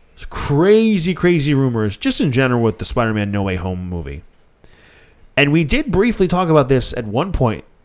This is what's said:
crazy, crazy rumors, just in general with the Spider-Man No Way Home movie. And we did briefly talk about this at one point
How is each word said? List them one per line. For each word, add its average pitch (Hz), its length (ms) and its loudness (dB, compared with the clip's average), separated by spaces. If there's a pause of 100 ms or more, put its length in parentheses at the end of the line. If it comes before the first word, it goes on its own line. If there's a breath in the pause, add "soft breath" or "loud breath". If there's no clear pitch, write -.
(300 soft breath)
crazy, 190 840 2
crazy 156 400 2
rumors, 120 440 0
just - 240 -2
in 160 120 0
general 123 280 2
with 110 180 2
the - 60 -8
Spider-Man 107 460 -2
No 101 120 -2
Way 95 120 -2
Home 90 340 -6
movie. 73 340 -10 (1120 soft breath)
And 143 160 4
we 165 120 4
did 254 280 -2
briefly 190 360 0
talk 175 220 0
about 147 200 4
this 131 240 0
at 117 120 -6
one 135 260 -4
point 110 340 -2 (200)